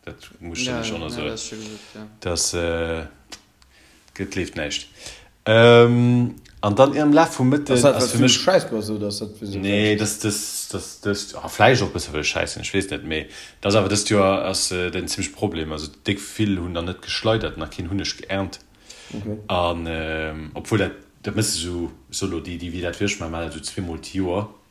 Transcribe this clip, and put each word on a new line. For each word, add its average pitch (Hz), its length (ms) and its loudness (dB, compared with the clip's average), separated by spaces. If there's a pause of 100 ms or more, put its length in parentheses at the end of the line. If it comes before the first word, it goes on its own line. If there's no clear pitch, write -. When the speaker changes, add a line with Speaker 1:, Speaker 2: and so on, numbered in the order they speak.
Speaker 1:
das 82 100 -14 (240)
muss 85 200 -10
ich 127 80 -4
Speaker 2:
Ja, 120 180 -4
Speaker 1:
schon 107 160 -6
Speaker 2:
ja, 78 80 -6
Speaker 1:
so, 78 140 -8
Speaker 2:
das 90 200 -6
ist - 60 -10
schon 110 100 -12
gut, 110 100 -12 (280)
ja. 107 100 -14 (140)
Speaker 1:
das, 87 340 -2
äh, 82 480 -2 (1120)
das - 180 -6
lebt 85 220 -6
nicht. 76 320 -6 (560)
Ähm, 120 920 8 (240)
und 101 180 2
dann 139 160 8
im 147 180 6
Lauf 156 220 6
von 127 140 2
Mitte, 143 240 2
Speaker 3:
Das 123 100 4
hat 135 120 8
Speaker 1:
also 127 100 2
Speaker 3:
was 117 80 -2
Speaker 1:
für 120 60 2
Speaker 3:
für 120 40 6
Speaker 1:
mich 127 120 6
Speaker 3:
Scheiß, 180 360 4
was 107 160 -4
so, 107 100 -4
das 104 240 -4
hat 104 160 -8
für 110 100 -12
so 95 120 -6
Speaker 1:
Nee, 104 400 2
Speaker 3:
Scheiß. - 0 -
Speaker 1:
das, 104 220 -2
das, - 500 -4
das, - 300 -10
das, - 340 -4
ah, - 140 -10
Fleisch 110 340 4
auch 92 40 0
ein 73 60 -6
bisschen 76 300 -6
Scheiße, 82 380 -4
ich - 120 -8
weiß 98 180 -2
nicht - 120 -6
mehr. 78 220 -4 (360)
Das 101 140 0
ist 110 60 6
aber, 95 80 2
das 104 120 2
ist - 100 -4
ja, 95 340 4
das, - 260 -2
äh, 90 260 -4
ein 85 120 -4
ziemlich - 260 -6
Problem. 80 380 -4
Also, 76 160 -8 (180)
dick 101 140 -2
viel 98 400 -2
Hund 87 160 -6
dann 85 80 -4
nicht 90 180 -8
geschleudert, 95 560 -2
nach 80 100 -8
kein 87 220 -10
Hund 98 80 -2
nicht - 180 -6
geerntet. 95 440 -6 (520)
Speaker 3:
Okay. 107 260 -8 (100)
Speaker 1:
Und, 87 420 0
ähm, 78 640 -6
obwohl, - 240 -2
das, 95 120 0 (340)
da 104 80 -6
müsstest 107 320 -2
du, 87 260 -6 (200)
solo 87 280 -4
die, 85 200 -10
die, 85 140 -8
wie 90 80 -6
das 87 200 -6
wirst, 101 180 -2
mal, 82 100 -8
mal 82 220 -6
so 78 80 -12
zweimal 82 400 -8
die 92 200 -8
Jahr 95 360 -2 (160)